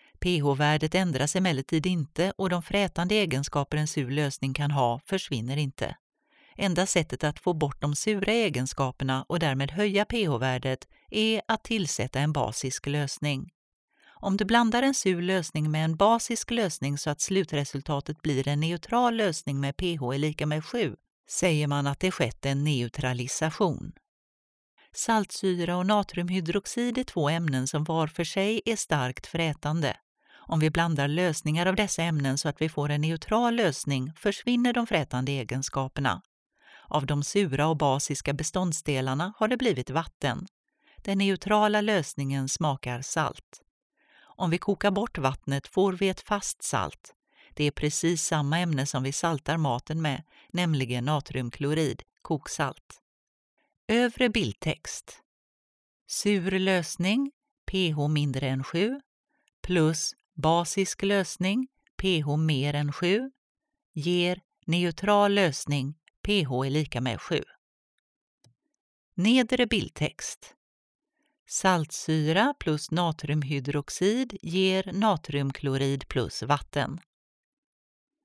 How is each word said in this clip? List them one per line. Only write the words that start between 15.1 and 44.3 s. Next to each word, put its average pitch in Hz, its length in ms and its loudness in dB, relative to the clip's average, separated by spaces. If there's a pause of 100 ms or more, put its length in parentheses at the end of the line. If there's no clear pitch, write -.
lösning 170 500 0
med 156 140 0
en 160 100 0
basisk 226 560 2
lösning 160 460 -2
så 156 120 -4
att 147 120 -2
slutresultatet 151 1000 -2
blir 139 260 0
en 143 120 0
neutral 175 560 0
lösning 170 440 -2
med 139 180 -2
P 175 180 0
H 131 180 -2
är 135 40 -2
lika 151 280 -2
med 156 200 -2
sju, 196 300 -2 (340)
säger 151 380 2
man 143 200 0
att 139 120 -4
det 185 120 0
skett - 340 -2
en 139 180 0
neutralisation. 131 1300 -2 (1000)
Saltsyra 185 840 0
och 180 80 0
natriumhydroxid 196 1120 0
är 254 60 0
två 147 260 0
ämnen 151 380 0
som 151 160 -2
var 160 240 0
för 165 160 -4
sig 202 420 0
är 226 100 0
starkt 135 520 -2
frätande. 156 720 -2 (500)
Om 160 120 2
vi 156 100 6
blandar 156 380 2
lösningar 160 580 0
av 185 100 2
dessa 196 280 0
ämnen 143 340 0
så 156 120 -2
att - 120 -2
vi 160 80 0
får 147 200 -2
en 147 120 0
neutral 214 540 0
lösning 147 600 0
försvinner 240 580 0
de 233 140 0
frätande 135 440 0
egenskaperna. 127 880 -2 (680)
Av 143 180 0
de 143 180 0
sura 151 440 2
och 160 100 2
basiska 143 560 0
beståndsdelarna 151 1040 -2
har 214 100 0
det 240 100 0
blivit 214 320 0
vatten. 147 580 -4 (500)
Den 196 200 -2
neutrala 208 640 4
lösningen 139 680 0
smakar 131 520 -2
salt. - 600 -4 (600)
Om - 280 -4